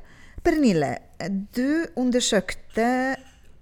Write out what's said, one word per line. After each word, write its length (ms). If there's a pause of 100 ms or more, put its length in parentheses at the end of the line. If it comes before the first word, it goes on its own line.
(440)
Pernille, 560 (540)
du 340 (100)
undersøkte 1160 (460)